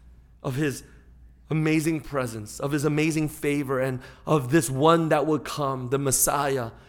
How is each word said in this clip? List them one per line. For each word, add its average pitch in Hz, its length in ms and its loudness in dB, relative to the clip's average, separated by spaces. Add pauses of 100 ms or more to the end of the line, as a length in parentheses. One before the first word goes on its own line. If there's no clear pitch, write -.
(420)
of 135 140 -4
his 143 260 -2 (680)
amazing 156 540 0
presence, 113 580 -6
of 143 120 -4
his 147 120 0
amazing 151 460 0
favor, 143 500 -2
and 131 200 -2 (260)
of 143 240 2
this 160 180 4
one 160 400 4
that 151 180 2
would 151 160 0
come, 135 460 -4
the 135 100 2
Messiah, 139 720 0 (180)